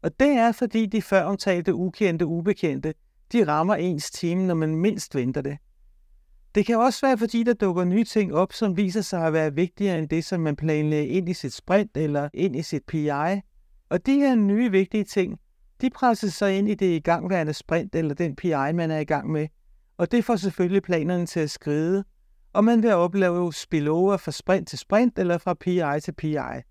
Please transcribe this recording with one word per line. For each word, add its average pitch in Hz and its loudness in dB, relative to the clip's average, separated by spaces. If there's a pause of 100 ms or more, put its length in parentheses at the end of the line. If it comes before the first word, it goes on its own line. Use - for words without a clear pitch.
Og - -4
det 277 6
er, 240 4
fordi 226 -2
de 202 -2
føromtalte 185 0
ukendte 175 0
ubekendte, 160 -2 (380)
de 226 4
rammer 160 2
ens 165 -4
team, 175 -4
når 185 0
man 156 0
mindst 190 -2
venter 131 -2
det. 143 -8 (960)
Det 208 2
kan 233 2
også 247 2
være, 262 4
fordi 233 0
der 233 2
dukker 180 0
nye 190 2
ting 196 0
op, 180 2
som 196 -2
viser 196 0
sig 170 -2
at 160 2
være 156 0
vigtigere 180 -2
end 156 -4
det, 160 -2
som 180 -4
man 151 -2
planlagde 151 0
ind 175 -2
i 185 -4
sit 135 -8
sprint 202 0
eller 147 -2
ind 160 0
i 160 -4
sit 151 -6
P - -10
I. 151 -2 (480)
Og - -2
de 269 4
her 277 4
nye 214 2
vigtige 190 0
ting, - -2 (420)
de 254 0
presses 226 0
så 202 -2
ind 196 0
i 214 0
det 180 0
igangværende 170 0
sprint 170 -4
eller 160 -2
den 160 -4
P - -18
I, 151 0
man 165 -2
er 156 -2
i 151 -4
gang 151 -2
med. 156 -2 (500)
Og 175 0
det 240 2
får 240 0
selvfølgelig 185 0
planerne 175 -2
til 170 -4
at 151 -2
skride, 165 -2 (480)
og 208 4
man 233 4
vil 226 4
opleve 175 2
spillover 165 0
fra 170 -6
sprint 180 -2
til 143 -12
sprint 240 2
eller 175 0
fra 180 -2
P - -8
I 160 0
til 160 -10
P - -12
I. 131 -4 (100)